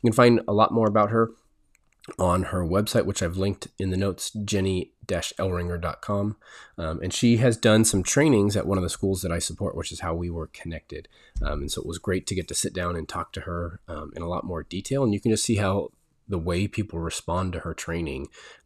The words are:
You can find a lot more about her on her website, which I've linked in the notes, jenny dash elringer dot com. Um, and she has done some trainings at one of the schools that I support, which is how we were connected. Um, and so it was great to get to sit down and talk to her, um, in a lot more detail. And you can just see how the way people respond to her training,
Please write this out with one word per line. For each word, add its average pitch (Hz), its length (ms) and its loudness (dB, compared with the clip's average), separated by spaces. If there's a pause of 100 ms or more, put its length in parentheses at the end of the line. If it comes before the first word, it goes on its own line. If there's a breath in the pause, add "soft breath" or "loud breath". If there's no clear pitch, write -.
You 117 80 4
can 110 40 0
find 120 320 6
a 104 60 0
lot 104 200 4
more 110 140 4
about 104 240 4
her 117 220 2 (880)
on 90 240 2
her 90 200 -2
website, 101 440 2
which - 160 -4
I've 87 160 -2
linked 98 300 -2 (100)
in 95 100 -2
the 92 80 0
notes, 98 340 -2 (140)
jenny 95 480 0 (140)
dash 85 320 -2
elringer 87 420 -2
dot 82 220 -6
com. 104 340 -2 (400 loud breath)
Um, 80 260 -6
and 92 120 -4
she 117 240 4
has 117 180 4
done 110 300 6
some 95 160 2
trainings 107 560 4
at - 80 -2
one 95 100 0
of 90 80 0
the 85 60 -2
schools 95 320 -2
that 87 100 -4
I 85 60 -2
support, - 360 -6
which 85 160 -8
is - 100 -12
how 82 120 -4
we 87 160 -4
were 82 200 -8
connected. - 600 -12 (340 loud breath)
Um, 71 200 -2
and 73 100 -6
so - 80 -6
it - 60 -8
was 82 100 -6
great 95 300 -2
to 101 80 4
get 90 140 6
to - 60 -6
sit - 200 0
down 87 200 0
and 80 140 -4
talk - 240 -6
to 90 100 -8
her, 87 460 -4
um, 76 260 -10
in 85 60 -8
a 85 80 -4
lot 87 160 -2
more 85 180 -6
detail. 135 400 -2
And 107 120 4
you 98 60 0
can 113 100 2
just 107 160 2
see 113 100 2
how 98 360 0 (360)
the 95 100 -2
way 90 300 0
people 98 300 -6
respond 85 560 -4
to 82 60 -6
her 82 120 -6
training, 82 560 -6 (380 loud breath)